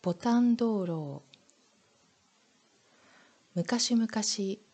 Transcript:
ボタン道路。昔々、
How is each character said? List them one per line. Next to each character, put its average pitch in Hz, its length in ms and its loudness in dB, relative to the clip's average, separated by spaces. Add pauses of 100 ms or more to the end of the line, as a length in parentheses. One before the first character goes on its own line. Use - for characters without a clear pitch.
ボ 175 120 -2
タ 240 240 2
ン 240 160 6
道 220 320 0
路。 151 340 -6 (2250)
昔 226 400 -2
々、 226 140 4 (680)